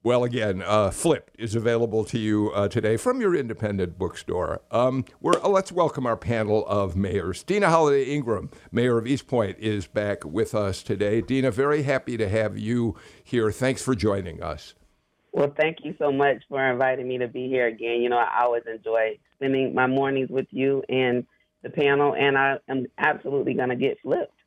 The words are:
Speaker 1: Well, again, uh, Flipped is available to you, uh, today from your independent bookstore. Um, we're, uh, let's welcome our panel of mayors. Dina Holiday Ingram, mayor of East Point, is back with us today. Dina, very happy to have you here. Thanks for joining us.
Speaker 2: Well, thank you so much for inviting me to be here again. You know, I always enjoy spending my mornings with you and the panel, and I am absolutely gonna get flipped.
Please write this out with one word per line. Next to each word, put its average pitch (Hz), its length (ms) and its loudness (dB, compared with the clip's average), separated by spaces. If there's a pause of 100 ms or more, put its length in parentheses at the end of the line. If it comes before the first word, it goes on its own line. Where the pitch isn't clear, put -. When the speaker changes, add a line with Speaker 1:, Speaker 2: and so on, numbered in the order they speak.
Speaker 1:
Well, 120 220 2
again, 107 420 -2
uh, 104 260 2
Flipped - 460 -2
is 110 180 -6
available 113 500 0
to - 120 -6
you, 107 380 2
uh, 101 140 0
today 110 260 0
from 254 240 0
your 196 160 2
independent 104 640 -4
bookstore. 87 640 -4 (100)
Um, 127 320 2 (160)
we're, - 240 2
uh, 190 60 2
let's 190 240 2
welcome 160 320 0
our 117 100 0
panel 107 520 0
of 98 280 0
mayors. 92 480 -2
Dina 202 260 2
Holiday 147 360 4
Ingram, 123 440 -2 (220)
mayor 120 260 2
of 110 80 -2
East 131 220 -2
Point, 104 320 0
is 104 280 -2
back 101 360 -2
with 101 320 -2
us 101 280 -2
today. 104 360 0
Dina, 131 320 0
very 143 320 0
happy 131 320 -2
to 110 140 -2
have 107 280 0
you 113 380 -2 (260)
here. 110 300 0
Thanks 127 300 -2
for 131 120 0
joining 95 480 -2
us. 80 320 -10 (600)
Speaker 2:
Well, 143 240 2
thank 156 260 0
you 151 160 -8
so 147 140 2
much 139 340 2
for 135 180 -2
inviting 131 420 0
me 127 100 -4
to 123 100 -2
be 127 220 -6
here 127 180 2
again. 117 340 -2
You 120 60 2
know, 120 120 2
I 117 240 2
always 120 200 2 (100)
enjoy 110 460 -2 (160)
spending 135 400 -2
my 127 120 2
mornings 135 420 0
with 131 220 -4
you 135 360 0
and 123 380 0 (360)
the 127 80 -12
panel, 143 460 2
and 139 220 2
I 135 200 2 (120)
am 135 160 -2 (120)
absolutely 143 560 0
gonna 127 220 0
get 131 260 -2
flipped. 160 300 -2 (160)